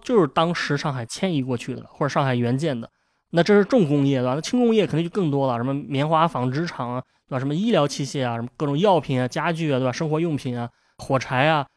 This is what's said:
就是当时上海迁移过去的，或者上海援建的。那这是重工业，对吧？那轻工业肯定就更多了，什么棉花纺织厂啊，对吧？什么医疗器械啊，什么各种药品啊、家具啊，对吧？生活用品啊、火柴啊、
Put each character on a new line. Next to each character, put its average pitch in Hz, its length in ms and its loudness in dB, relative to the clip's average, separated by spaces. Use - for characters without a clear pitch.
就 247 160 2
是 165 100 6
当 170 260 0
时 - 240 -2
上 143 160 -4
海 123 100 -6
迁 185 300 -4
移 135 80 0
过 127 120 -2
去 120 200 -8
的， 117 160 -12
或 - 160 -4
者 - 20 -2
上 147 160 0
海 131 100 0
援 120 220 0
建 135 240 -2
的。 113 80 -14
那 165 120 2
这 208 160 6
是 202 80 6
重 214 200 4
工 139 200 2
业， 135 140 2
对 123 40 0
吧？ 127 100 0
那 156 60 -2
轻 247 180 -2
工 233 160 4
业 202 120 4
肯 143 100 -2
定 170 100 0
就 170 60 -8
更 180 180 0
多 139 160 0
了， 120 120 0
什 117 60 -2
么 135 100 -2
棉 143 340 -2
花 160 180 4
纺 127 240 -2
织 151 140 -2
厂 123 300 -6
啊， 127 80 -6
对 - 40 -8
吧？ 131 80 -4
什 131 40 -6
么 143 80 -2
医 214 200 0
疗 151 140 4
器 147 200 -4
械 135 180 -4
啊， 117 120 -4
什 117 40 -6
么 120 160 -8
各 160 80 -4
种 143 140 0
药 185 220 4
品 131 200 -2
啊、 127 60 0
家 160 260 -2
具 160 200 -2
啊， 127 80 0
对 131 40 0
吧？ 127 60 2
生 156 180 -4
活 151 120 0
用 165 160 -2
品 123 220 -6
啊、 117 120 -6
火 131 220 -2
柴 135 300 2
啊、 151 180 2